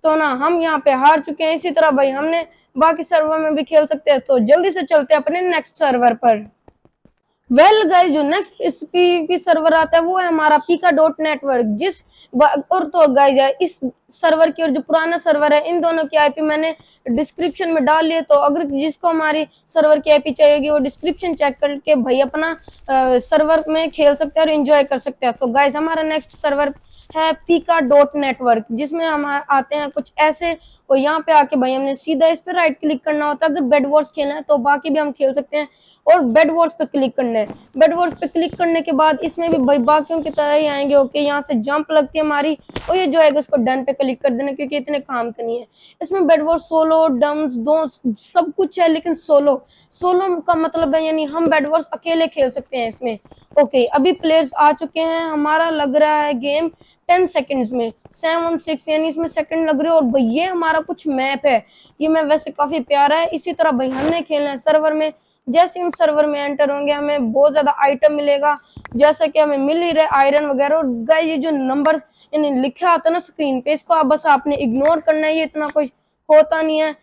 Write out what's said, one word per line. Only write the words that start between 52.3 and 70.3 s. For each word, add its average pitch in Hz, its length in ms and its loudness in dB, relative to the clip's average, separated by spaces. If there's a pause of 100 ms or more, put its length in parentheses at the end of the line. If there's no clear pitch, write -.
सकते 262 260 -10
हैं 233 120 -4
इसमें। 220 300 -8 (440)
ओके, 269 240 2
अभी 294 260 2
players 311 460 0
आ 294 140 6
चुके 320 280 -6
हैं। 330 200 -2
हमारा 320 500 -2
लग 294 260 -2
रहा 302 240 2
है 294 140 -2
game 285 340 -2 (400)
ten 359 180 2
seconds 262 460 -4
में, 233 200 -4 (200)
seven, 330 440 -2
six, 320 320 -8
यानी 311 200 0
इसमें 320 200 -6
second 320 400 -4
लग 285 120 0
रहे 320 80 -2
हैं। 330 80 2
और 302 80 4
भाई 254 180 0
ये 247 220 0
हमारा 330 360 -2
कुछ 320 280 -10
map 269 380 -4
है, 240 200 0 (340)
ये 311 80 -2
मैप 320 160 2
वैसे 302 260 -2
काफी 294 300 -4
प्यारा 285 360 2
है। 330 100 0
इसी 330 260 -6
तरह 320 180 0
भाई 262 200 -2
हमने 302 300 -2
खेलना 294 300 -4
है 277 60 -8
server 311 360 0
में। 311 200 -2 (360)
जैसे 349 320 0
हम 349 100 -2
server 302 360 2
में 294 140 -4
enter 285 300 -2
होंगे 285 220 -4
हमें 285 400 -2
बहुत 277 200 2
ज्यादा 285 200 0
item 277 400 0
मिलेगा, 294 440 0 (400)
जैसा 302 300 2
कि 311 120 -2
हमें 294 200 2
मिल 311 240 0
ही 339 100 -2
रहा 311 120 2
है 294 60 -2
आयरन 285 360 2